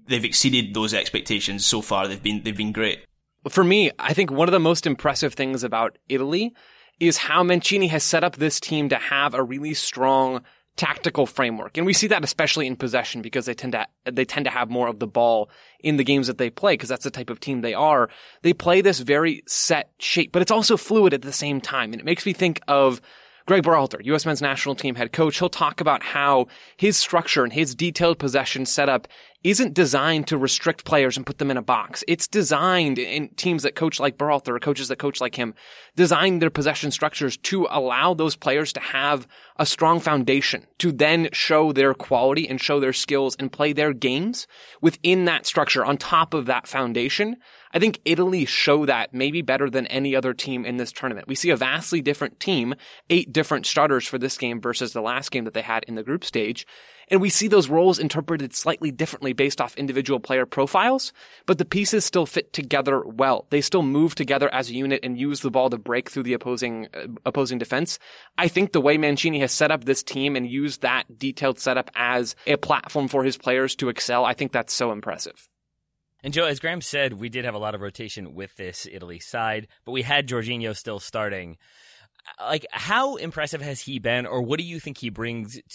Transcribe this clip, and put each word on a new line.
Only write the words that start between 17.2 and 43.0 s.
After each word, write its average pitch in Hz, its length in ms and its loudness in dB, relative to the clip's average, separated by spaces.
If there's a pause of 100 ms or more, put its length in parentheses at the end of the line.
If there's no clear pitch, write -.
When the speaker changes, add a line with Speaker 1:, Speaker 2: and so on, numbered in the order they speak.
Speaker 2:
of 113 120 -10
team 135 180 -4
they 113 140 -4
are. 131 360 4 (340)
They 170 100 4
play 175 260 4
this 190 200 4
very 143 460 0
set - 540 -2
shape, - 320 0
but 180 100 2
it's 180 100 2
also 220 260 4
fluid 202 360 6
at 135 80 0
the 135 120 -10
same 143 260 -2
time. 120 320 -4
And 117 80 -10
it - 60 -10
makes 170 200 -2
me 202 60 -2
think 170 380 0
of 135 320 4 (480)
Greg 185 140 6
Berhalter, 139 420 2
U 135 80 0
S 156 140 0
men's 151 160 -2
national 139 320 -2
team 131 180 -4
head 117 180 -4
coach, 160 280 0
he'll 180 100 2
talk 147 320 -2
about 147 220 2
how 143 420 2 (320)
his 202 200 4
structure - 460 2
and 120 80 -2
his 147 220 0
detailed 170 460 0
possession 131 440 0
setup 139 440 0 (340)
isn't 196 320 2
designed 147 540 2
to 160 100 0
restrict 135 480 0
players 139 300 4
and 135 100 -6
put - 120 -10
them 143 120 -2
in 135 80 0
a 123 40 -2
box. 110 480 -2
It's 170 180 0
designed, 165 720 2
in 127 300 -4
teams 170 340 -2
that 170 100 -2
coach 160 260 -2
like 143 180 0
Berhalter 143 320 0
or 120 100 -2
coaches 135 300 -2
that 131 100 -4
coach 143 220 -4
like 123 140 -4
him, 117 200 -4 (400)
design 175 440 4
their 160 100 4
possession 147 420 -2
structures 147 460 -2
to 190 340 -2
allow 135 420 2
those 160 220 0
players 147 380 0
to - 80 -8
have 135 460 -2 (280)
a 151 100 0
strong 165 360 4
foundation, 139 640 0 (120)
to 175 120 2
then 156 400 2
show 156 400 2
their 135 220 6
quality 135 540 2
and 131 140 -4
show 147 200 2
their 131 120 0
skills 135 460 0